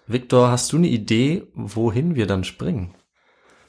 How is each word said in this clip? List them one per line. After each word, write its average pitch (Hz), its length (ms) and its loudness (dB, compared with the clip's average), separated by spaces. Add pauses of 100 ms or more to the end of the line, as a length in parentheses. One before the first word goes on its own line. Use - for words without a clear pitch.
Victor, 123 440 2
hast 123 220 -2
du 147 60 2
eine 175 100 4
Idee, 120 680 0
wohin 113 640 -2
wir 110 100 0
dann 95 180 0
springen? - 500 -6 (760)